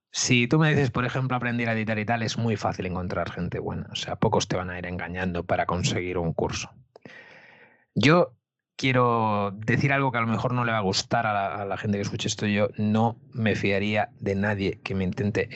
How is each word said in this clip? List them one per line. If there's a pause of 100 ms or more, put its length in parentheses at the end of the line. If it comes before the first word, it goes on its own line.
(100)
Si
tú
me
dices,
por
ejemplo,
aprender
a
editar
y
tal,
es
muy
fácil
encontrar
gente
buena.
O
sea,
pocos
te
van
a
ir
engañando
para
conseguir
un
curso. (1200)
Yo (400)
quiero
decir
algo
que
a
lo
mejor
no
le
va
a
gustar
a
la,
a
la
gente
que
escuche
esto.
Yo
no (120)
me
fiaría
de
nadie
que
me
intente